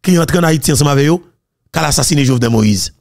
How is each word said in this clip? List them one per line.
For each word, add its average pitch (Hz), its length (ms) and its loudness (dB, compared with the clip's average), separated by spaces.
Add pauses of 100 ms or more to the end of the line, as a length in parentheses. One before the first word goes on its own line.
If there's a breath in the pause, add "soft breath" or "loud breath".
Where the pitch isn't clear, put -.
qui 180 160 0
rentre 165 200 0
en 170 60 0
Haïti 160 280 0
ensemble 143 200 0
avec 139 140 2
yo, 170 180 0 (480)
k'al 160 140 -4
assassiner 143 400 0
Jovenel 120 240 0
Moïse. 107 520 0